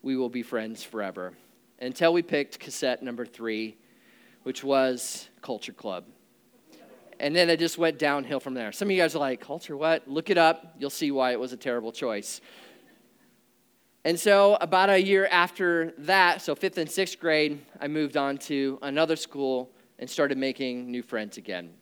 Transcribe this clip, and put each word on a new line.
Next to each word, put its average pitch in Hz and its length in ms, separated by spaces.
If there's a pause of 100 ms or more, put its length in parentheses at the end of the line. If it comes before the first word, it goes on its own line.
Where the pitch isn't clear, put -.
We 131 140
will 127 140
be 120 140
friends 110 400
forever." 95 500 (460)
Until 131 320
we 175 100
picked 147 380
cassette - 420
number 120 240
three, 110 500 (680)
which 131 180
was 131 680 (140)
Culture 110 300
Club. 92 320 (1160)
And 143 140
then 170 160
it 165 80
just 165 180
went 165 220
downhill 143 400
from 131 160
there. 117 160
Some 202 160
of 202 60
you 185 100
guys 160 140
are - 20
like, 131 220
"Culture 151 360
what?" 160 300
Look 147 240
it 170 80
up. 165 400
You'll 139 120
see 147 200
why 131 220
it 123 80
was 127 120
a 127 40
terrible 120 340
choice. 110 500 (1600)
And 170 140
so 202 420
about 185 280
a 196 100
year 196 280
after 175 720
that, 175 420
so 151 140
fifth 180 240
and 160 100
sixth 185 300
grade, 151 420 (200)
I 143 80
moved 151 280
on 139 220
to 139 420
another 156 360
school 131 560 (260)
and 127 100
started 139 300
making 127 540
new 123 100
friends 107 340
again. 87 460